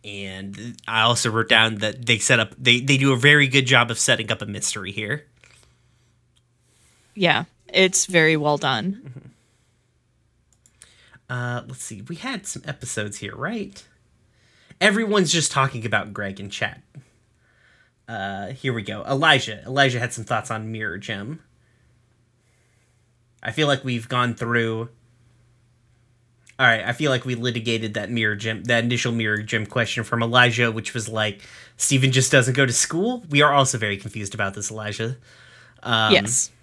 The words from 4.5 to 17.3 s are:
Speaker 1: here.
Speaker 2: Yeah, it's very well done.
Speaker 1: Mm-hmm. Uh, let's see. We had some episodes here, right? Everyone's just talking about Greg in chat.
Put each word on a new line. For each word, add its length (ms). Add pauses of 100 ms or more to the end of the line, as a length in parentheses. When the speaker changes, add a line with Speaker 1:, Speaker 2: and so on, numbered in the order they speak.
Speaker 1:
here. 360 (1900)
Speaker 2:
Yeah, 300 (240)
it's 380
very 300
well 220
done. 460
Speaker 1:
Mm-hmm. 240 (2000)
Uh, 360
let's 160
see. 200
We 140
had 300
some 200
episodes 520
here, 160
right? 480 (1000)
Everyone's 520
just 200
talking 340
about 260
Greg 280
in 100
chat. 320 (1300)